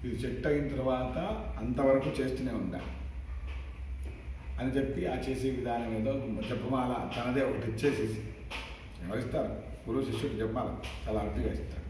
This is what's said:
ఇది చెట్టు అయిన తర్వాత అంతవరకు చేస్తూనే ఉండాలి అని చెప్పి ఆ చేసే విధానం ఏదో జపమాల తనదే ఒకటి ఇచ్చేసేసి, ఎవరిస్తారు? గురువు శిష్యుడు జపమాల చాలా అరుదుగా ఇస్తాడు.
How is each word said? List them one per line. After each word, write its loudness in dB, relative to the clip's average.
ఇది 0
చెట్టు 0
అయిన 4
తర్వాత 2
అంతవరకు 6
చేస్తూనే 0
ఉండాలి -2
అని 2
చెప్పి 2
ఆ 0
చేసే 0
విధానం 0
ఏదో 0
జపమాల 0
తనదే 2
ఒకటి 2
ఇచ్చేసేసి, 2
ఎవరిస్తారు? -2
గురువు 2
శిష్యుడు 0
జపమాల 0
చాలా 2
అరుదుగా 0
ఇస్తాడు. -4